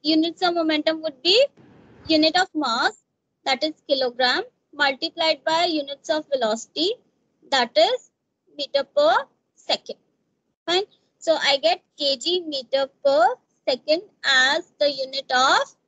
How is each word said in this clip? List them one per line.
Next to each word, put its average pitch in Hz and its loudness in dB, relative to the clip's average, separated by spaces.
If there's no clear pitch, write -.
Units 320 0
of 349 0
momentum 320 -2
would 311 -10
be 427 2
unit 311 2
of 381 0
mass, 285 -4
that 262 -2
is 311 -4
kilogram, 254 -2
multiplied 311 -2
by 330 0
units 285 -6
of 311 -2
velocity, 254 -2
that 247 0
is 415 2
meter 277 -4
per 302 2
second. - -8
Fine. 359 0
So 320 0
I 277 2
get 330 0
K 277 -2
G 349 -2
meter 269 -4
per 311 4
second 302 -2
as 269 0
the 294 2
unit 269 -8
of 285 2